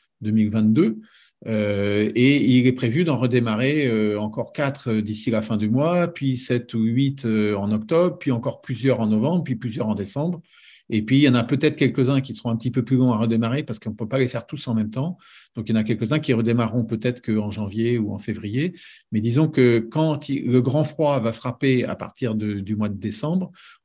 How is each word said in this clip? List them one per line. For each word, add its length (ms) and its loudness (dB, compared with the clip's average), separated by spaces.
deux 100 -2
mille 180 4
vingt-deux. 500 2
Euh, 720 0
et 220 6
il 80 4
est 60 6
prévu 320 0
d'en 140 0
redémarrer, 720 0
euh, 300 0
encore 360 -6
quatre, 360 -4
euh, 120 0
d'ici 280 -4
la 120 0
fin 160 -4
du 120 0
mois, 380 2
puis 300 -4
sept 360 -4
ou 60 -2
huit, 460 0
euh, 300 2
en 180 -2
octobre, 440 0
puis 140 -2
encore 300 -4
plusieurs 400 0
en 60 0
novembre, 360 2
puis 140 -6
plusieurs 320 -6
en 40 0
décembre. 480 -4
Et 100 0
puis, 160 2
il 40 6
y 80 6
en 40 6
a 100 4
peut-être 320 0
quelques-uns 460 2
qui 140 -8
seront 160 -4
un 40 0
petit 140 -4
peu 140 -2
plus 120 0
longs 160 4
à 60 2
redémarrer 460 0
parce 160 -8
qu'on 100 -8
ne 60 -8
peut 120 -8
pas 120 -2
les 80 2
faire 180 -6
tous 220 -12
en 80 -2
même 160 -2
temps. 260 -4
Donc, 120 -8
il 40 -2
y 40 2
en 60 2
a 20 0
quelques-uns 360 -2
qui 120 -2
redémarreront 520 0
peut-être 420 -4
qu'en 240 -2
janvier 480 -2
ou 160 -2
en 60 -8
février. 560 -6
Mais 80 0
disons 280 2
que 320 4
quand 500 -2
il, 160 -4
le 160 4
grand 220 2
froid 360 0
va 140 -2
frapper 520 0
à 100 -4
partir 400 -6
de, 240 -2
du 160 -4
mois 140 -2
de 100 -8
décembre, 520 -4